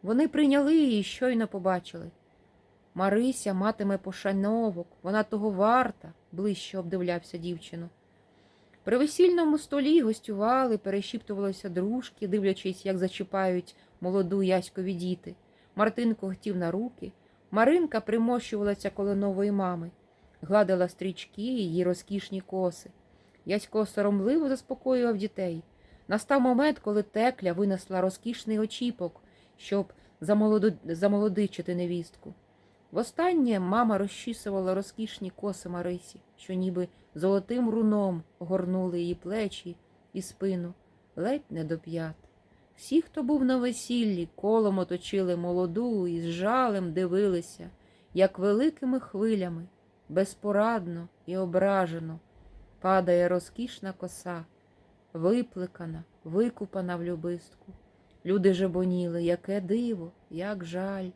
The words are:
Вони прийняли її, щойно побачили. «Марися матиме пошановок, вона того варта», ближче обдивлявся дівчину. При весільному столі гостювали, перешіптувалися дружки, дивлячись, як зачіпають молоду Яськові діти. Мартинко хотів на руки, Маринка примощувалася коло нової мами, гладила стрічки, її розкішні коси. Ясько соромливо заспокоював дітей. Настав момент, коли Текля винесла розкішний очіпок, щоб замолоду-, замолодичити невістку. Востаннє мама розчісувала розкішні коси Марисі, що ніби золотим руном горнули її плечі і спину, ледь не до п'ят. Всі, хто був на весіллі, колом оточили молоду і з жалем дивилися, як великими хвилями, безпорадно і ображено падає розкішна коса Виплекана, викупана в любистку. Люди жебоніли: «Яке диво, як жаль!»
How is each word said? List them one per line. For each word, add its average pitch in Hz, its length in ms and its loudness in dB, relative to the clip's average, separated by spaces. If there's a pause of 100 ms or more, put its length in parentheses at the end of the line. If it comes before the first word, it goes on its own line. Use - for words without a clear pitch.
Вони 233 260 4
прийняли 285 480 4
її, 247 260 4
щойно 233 460 0
побачили. 180 640 -4 (840)
«Марися 202 600 2
матиме 196 440 0
пошановок, 196 880 -2 (160)
вона 208 200 0
того 208 280 -2
варта», 208 640 2 (200)
ближче 196 460 -4
обдивлявся 175 600 -4
дівчину. 170 500 -10 (960)
При 226 140 2
весільному 320 600 4
столі 294 420 2
гостювали, 220 800 0
перешіптувалися 196 880 -4
дружки, 202 600 -4
дивлячись, 190 580 0
як 190 120 0
зачіпають 185 760 -2 (240)
молоду 190 420 0
Яськові 185 520 0
діти. 180 400 -6 (420)
Мартинко 220 520 0
хотів 190 280 -6
на 170 140 -2
руки, 190 420 -8 (380)
Маринка 262 500 4
примощувалася 214 880 -2
коло 202 240 -2
нової 202 380 0
мами, 175 380 -2 (520)
гладила 180 460 4
стрічки, - 540 -8
її 190 420 -2
розкішні 190 560 -4
коси. 185 500 -4 (560)
Ясько 208 400 0
соромливо 208 640 2
заспокоював 254 680 0
дітей. 185 460 -4 (460)
Настав 233 320 2
момент, 262 380 4
коли 208 240 0
Текля 214 500 0
винесла 185 480 0
розкішний 214 580 -2
очіпок, 220 640 -4 (360)
щоб - 360 -4 (280)
замолоду-, 208 520 4 (120)
замолодичити 196 880 0
невістку. 175 600 -6 (580)
Востаннє 247 680 2
мама 208 380 2
розчісувала 196 760 -2
розкішні 196 560 -6
коси 190 380 -8
Марисі, 175 520 -6 (160)
що - 180 -10
ніби 180 340 -2 (260)
золотим 196 560 2
руном 208 520 2 (160)
горнули 180 600 -2
її 175 140 -2
плечі 190 640 -6 (360)
і 190 100 -6
спину, 180 520 -4 (420)
ледь 254 340 -2
не 165 140 -4
до 165 140 -4
п'ят. 165 360 -6 (640)
Всі, 320 260 0
хто - 200 -8
був 262 220 2
на 262 120 2
весіллі, 233 800 0
колом 208 440 2
оточили 180 580 -2
молоду 180 720 0
і 170 140 -2
з 165 40 -6
жалем 190 680 0
дивилися, 180 800 -2 (440)
як 190 240 4
великими 254 600 2
хвилями, 190 680 -2 (420)
безпорадно 196 1000 0 (180)
і 180 100 -6
ображено 180 840 0 (640)
падає 180 480 4
розкішна 190 640 -4
коса 175 520 -10 (680)
Виплекана, 170 920 -2 (200)
викупана 190 720 -2
в 170 60 -6
любистку. 175 680 -8 (520)
Люди 190 300 4
жебоніли: 180 680 0
«Яке 175 380 0
диво, 190 520 -2 (180)
як 185 340 -6
жаль!» 185 520 -6